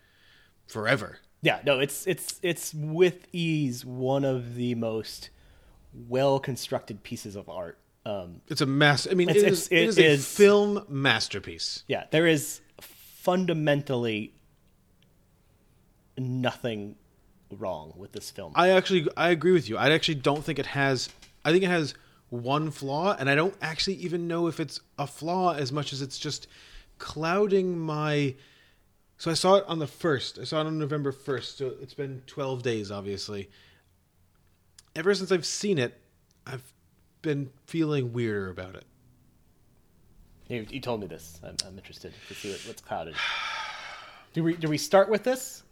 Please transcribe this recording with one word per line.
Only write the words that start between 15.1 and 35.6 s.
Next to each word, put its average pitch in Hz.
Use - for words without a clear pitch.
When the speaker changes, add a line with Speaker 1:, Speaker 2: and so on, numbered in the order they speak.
Speaker 2:
nothing 123
wrong 90
with 98
this -
film. 85
Speaker 1:
I 180
actually, 180
I 160
agree 170
with 143
you. 107
I 127
actually 160
don't 139
think 151
it 135
has, 139
I 151
think 190
it 185
has 165
one 135
flaw, 143
and 131
I 139
don't 170
actually 160
even 170
know 170
if 165
it's 151
a 143
flaw 175
as 139
much 143
as 135
it's 135
just -
clouding 185
my, 151
so -
I 160
saw 185
it 190
on 165
the 147
first. -
I 120
saw 156
it 156
on 160
November 147
first, -
so 127
it's 139
been 135
twelve 131
days, 110
obviously. 101
Ever 180
since 185
I've 180
seen 202